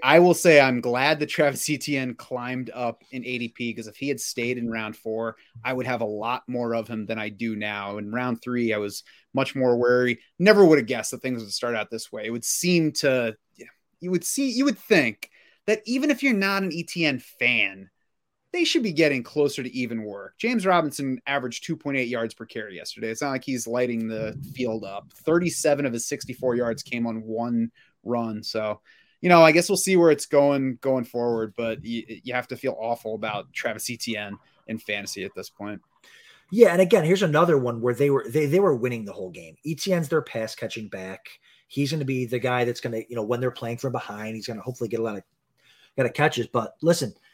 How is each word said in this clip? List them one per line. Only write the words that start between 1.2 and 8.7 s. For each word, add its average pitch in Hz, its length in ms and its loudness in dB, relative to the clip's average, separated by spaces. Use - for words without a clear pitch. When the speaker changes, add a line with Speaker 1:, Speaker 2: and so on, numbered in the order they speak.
Speaker 1:
that 147 60 -4
Travis 143 420 0
Etienne 135 460 -4
climbed 127 600 -8
up 120 380 -6
in 127 120 -10
A 123 140 -6
D 117 100 -4
P, 120 260 -6
'cause 110 120 -12
if 107 100 -18
he 139 120 -6
had 139 120 -2
stayed 123 380 -4
in 117 120 -4
round 110 260 -6
four, 113 400 -6
I 127 80 -2
would 127 140 -4
have 123 140 -2
a 113 60 -2
lot 107 420 -4
more 120 260 -4
of 110 140 -4
him 110 180 -8
than 110 120 -6
I 107 100 -6
do 110 280 -6
now. 104 420 -6
In 104 120 -10
round 120 320 -4
three, 120 300 -2